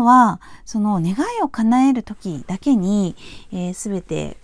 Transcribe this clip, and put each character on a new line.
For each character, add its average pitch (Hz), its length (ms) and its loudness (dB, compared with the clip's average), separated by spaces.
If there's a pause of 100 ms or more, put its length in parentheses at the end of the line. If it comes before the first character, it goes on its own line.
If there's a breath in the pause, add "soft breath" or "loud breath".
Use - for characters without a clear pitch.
は、 233 380 6 (240 loud breath)
そ - 140 -6
の 208 220 0
願 175 120 0
い - 20 -12 (260)
を 339 60 -2
叶 240 400 2
え 277 60 4
る 240 100 -4
時 175 420 -10
だ 185 120 -6
け 277 180 2
に、 196 400 0 (360 loud breath)
え 180 200 -6
ー、 - 180 -10
全 190 120 -4
て、 151 420 -8